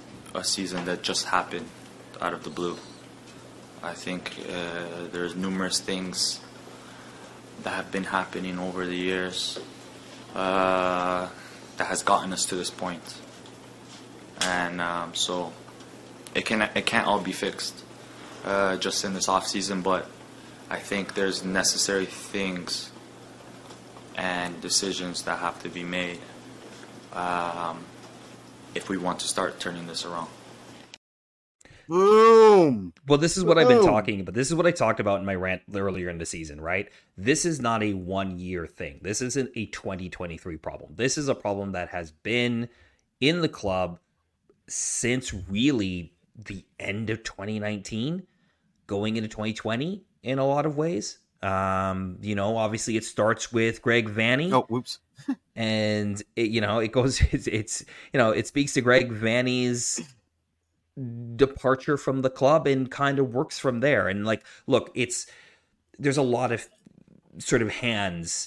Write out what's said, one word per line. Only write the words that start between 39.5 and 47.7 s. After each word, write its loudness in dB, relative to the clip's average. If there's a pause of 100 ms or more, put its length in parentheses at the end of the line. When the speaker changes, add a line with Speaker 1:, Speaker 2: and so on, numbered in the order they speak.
Speaker 3:
a -6
twenty -8
twenty-three -10
problem. -12
This 0
is -2
a 2
problem -2
that -6
has -8
been 0 (500)
in 4
the 2
club -2 (720)
since -2 (140)
really 0 (240)
the -14 (140)
end -4
of -4
twenty -6
nineteen, -4 (600)